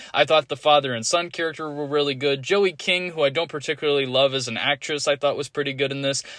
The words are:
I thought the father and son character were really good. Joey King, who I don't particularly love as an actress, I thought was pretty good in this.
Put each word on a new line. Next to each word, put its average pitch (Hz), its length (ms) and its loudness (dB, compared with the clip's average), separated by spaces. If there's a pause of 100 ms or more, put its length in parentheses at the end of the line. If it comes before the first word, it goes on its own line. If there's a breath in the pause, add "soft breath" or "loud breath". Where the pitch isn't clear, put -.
(140 loud breath)
I 143 100 4
thought 151 260 4
the 147 60 -4
father 139 380 4
and 113 120 -4
son 175 260 0
character 160 380 -6
were 147 180 -6
really 143 280 0
good. 139 280 0
Joey 196 300 2
King, 180 380 -2
who 160 120 -2
I 139 60 4
don't 151 200 -2
particularly 143 560 -2
love 131 300 2
as 127 120 -4
an 113 100 -6
actress, 143 500 -2
I 143 80 2
thought 139 220 0
was 143 120 -6
pretty 143 240 -4
good 135 180 -2
in 139 100 -4
this. 139 200 -2 (180 loud breath)